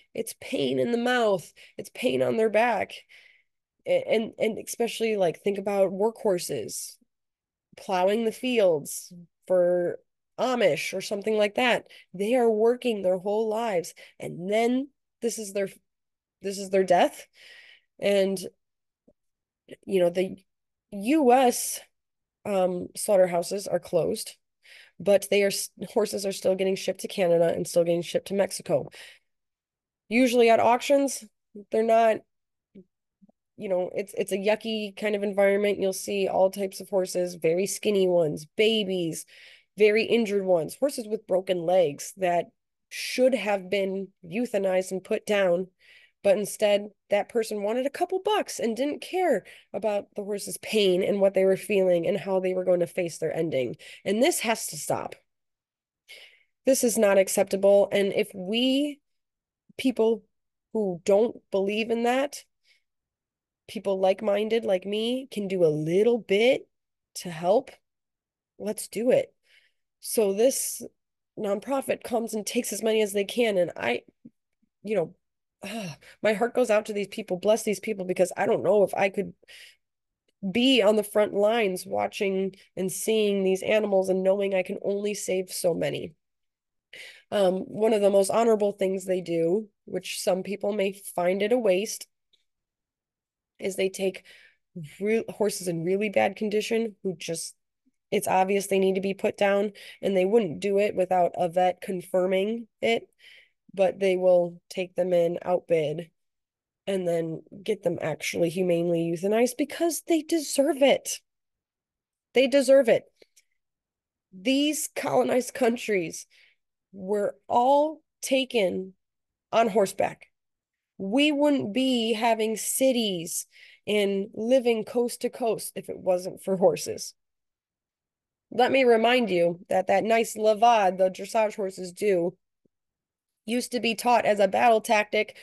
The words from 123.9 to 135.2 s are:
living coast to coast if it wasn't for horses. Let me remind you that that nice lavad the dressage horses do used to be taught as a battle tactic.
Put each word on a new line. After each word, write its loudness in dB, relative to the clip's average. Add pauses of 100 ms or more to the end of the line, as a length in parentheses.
living 2
coast -4
to -2
coast -4
if -12
it -12
wasn't -4
for -2
horses. 0 (1400)
Let 2
me 4
remind 4
you 2 (100)
that 0
that 2
nice 0
lavad 4
the 4
dressage -2
horses -8
do 0 (1080)
used -4
to -4
be 0
taught 2
as 2
a 6
battle 4
tactic. 0